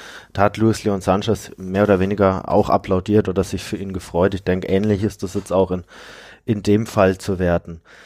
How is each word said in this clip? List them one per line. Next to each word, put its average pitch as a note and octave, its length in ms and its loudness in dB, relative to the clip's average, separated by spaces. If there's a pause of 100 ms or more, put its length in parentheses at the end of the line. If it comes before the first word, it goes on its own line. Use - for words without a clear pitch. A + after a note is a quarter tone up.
(320)
Da G2 100 0
hat G2+ 140 2
Luis A2 260 2
Leon G2 180 0
Sanchez G2 560 -2
mehr F#2+ 280 0
oder G2 160 4
weniger F#2+ 480 0
auch G2+ 200 2
applaudiert G2 600 0
oder F#2 160 0
sich - 180 -8
für - 140 -8
ihn G2 160 -8
gefreut. F#2 420 0
Ich F2+ 80 -6
denke, F#2 240 -2
ähnlich G2+ 380 0
ist - 180 -4
das F#2 120 -8
jetzt G2 180 -6
auch F#2 180 2
in, F2+ 140 -6 (600)
in G#2 200 -2
dem G#2 220 4
Fall F#2+ 320 2
zu F#2+ 200 -6
werten. F2 420 -2 (260)